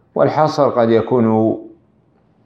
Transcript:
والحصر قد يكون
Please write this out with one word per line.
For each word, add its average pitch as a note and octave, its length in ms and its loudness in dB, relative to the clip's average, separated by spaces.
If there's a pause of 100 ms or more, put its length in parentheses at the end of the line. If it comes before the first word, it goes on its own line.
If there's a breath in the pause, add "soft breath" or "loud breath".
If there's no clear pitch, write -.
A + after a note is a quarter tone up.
(140)
والحصر C#3+ 560 0
قد A#2 200 0
يكون A2 680 0 (880)